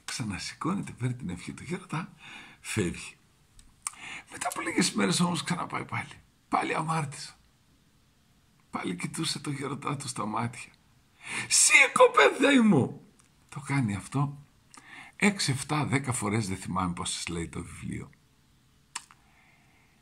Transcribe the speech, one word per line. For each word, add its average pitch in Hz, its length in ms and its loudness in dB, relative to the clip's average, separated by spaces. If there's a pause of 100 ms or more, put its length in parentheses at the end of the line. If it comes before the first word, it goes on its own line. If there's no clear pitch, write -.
Ξανασηκώνεται, 117 840 -4
παίρνει 123 240 -4
την 123 140 -8
ευχή - 240 -8
του - 100 -14
γέροντα, - 500 -8 (460)
φεύγει. - 560 -4 (1160)
Μετά - 160 -8
από - 140 -6
λίγες 330 320 0
μέρες 202 260 2
όμως 175 240 0
ξαναπάει - 420 -4
πάλι. - 280 -8 (340)
«Πάλι - 280 0
αμάρτησα». 160 600 -4 (1300)
Πάλι - 260 -4
κοιτούσε 160 440 -4
το 151 120 -6
γέροντά 139 460 -6
του 143 100 -10
στα 110 180 -6
μάτια. 113 460 -4 (760)
«Σήκω, - 640 8
παιδί 285 500 6
μου». 175 420 6 (480)
Το - 100 -12
κάνει 131 360 0
αυτό 143 460 -2 (760)
έξι, 202 360 0
εφτά, 143 340 -2
δέκα 131 260 0
φορές, 104 360 0
δεν 95 100 -4
θυμάμαι 90 360 -2
πόσες - 340 -6
λέει 85 200 -4
το 80 160 -8
βιβλίο. - 460 -10 (1900)